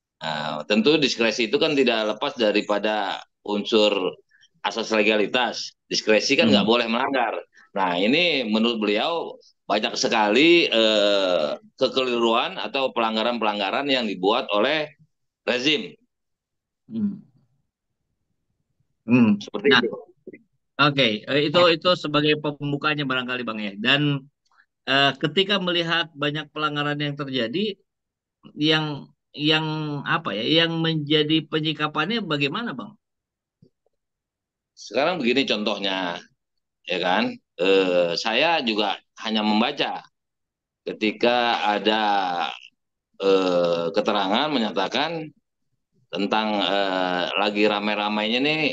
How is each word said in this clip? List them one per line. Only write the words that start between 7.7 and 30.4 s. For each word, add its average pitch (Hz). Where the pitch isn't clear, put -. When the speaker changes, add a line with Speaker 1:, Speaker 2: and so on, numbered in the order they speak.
Speaker 1:
Nah, 92
ini 143
menurut 110
beliau 127
banyak 107
sekali, 123
eh, 101
kekeliruan 127
atau 131
pelanggaran-pelanggaran 110
yang 123
dibuat 98
oleh 151
rezim. 123
Speaker 2:
Hmm. 101
Hmm. 110
Speaker 1:
Seperti 104
Speaker 2:
Nah, 123
Speaker 1:
itu. 113
Speaker 2:
oke, 139
eh, 143
itu, 175
itu 170
sebagai 151
pembukanya 147
barangkali, 127
Bang, 110
ya. 101
Dan, 139
eh, 139
ketika 190
melihat 170
banyak 147
pelanggaran 147
yang 143
terjadi, 135
yang, 151
yang 156
apa 135
ya, 139